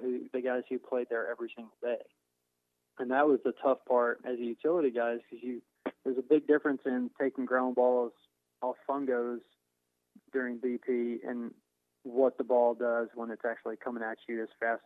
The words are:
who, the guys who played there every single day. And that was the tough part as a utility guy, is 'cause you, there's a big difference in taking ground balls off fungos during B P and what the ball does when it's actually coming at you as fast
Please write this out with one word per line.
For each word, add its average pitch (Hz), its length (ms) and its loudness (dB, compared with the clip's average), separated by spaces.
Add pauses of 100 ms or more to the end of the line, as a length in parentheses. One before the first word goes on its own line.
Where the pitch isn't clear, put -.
who, 123 200 -2 (100)
the 127 80 -2
guys 123 280 0
who 127 100 -4
played 123 300 -4
there 113 220 -2
every 117 240 -8
single 113 280 -18
day. 120 200 -4 (960)
And 127 120 -4
that 143 160 4
was 139 180 6
the 123 80 2 (100)
tough 131 160 2 (100)
part 120 360 2
as 127 140 -4
a 120 40 -6
utility 143 480 0
guy, 117 220 2
is 120 160 -4
'cause 117 140 -16
you, 123 200 -8 (420)
there's 131 140 -2
a 131 40 0
big 147 240 4
difference 147 380 2
in 127 260 -2 (100)
taking 135 240 -2
ground 127 320 0
balls 123 360 4 (500)
off 123 140 -2 (120)
fungos 123 520 -2 (920)
during 123 260 -2
B 123 260 -2
P 120 420 0
and 120 260 -6 (500)
what 127 360 2
the 127 60 -4
ball 120 300 4
does 117 400 0
when 117 160 -8
it's 107 140 -8
actually 113 320 -6
coming 120 260 -8
at 113 160 -6 (100)
you 113 140 -4
as 107 60 -8 (120)
fast 113 240 -2